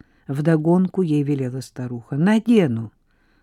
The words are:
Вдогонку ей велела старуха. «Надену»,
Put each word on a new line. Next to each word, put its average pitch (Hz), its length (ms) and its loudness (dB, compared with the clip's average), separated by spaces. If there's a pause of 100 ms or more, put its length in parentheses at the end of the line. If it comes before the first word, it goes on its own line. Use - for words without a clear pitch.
(280)
Вдогонку 165 720 0
ей 151 220 0
велела 135 360 -4
старуха. 123 560 -10
«Надену», 175 800 2 (500)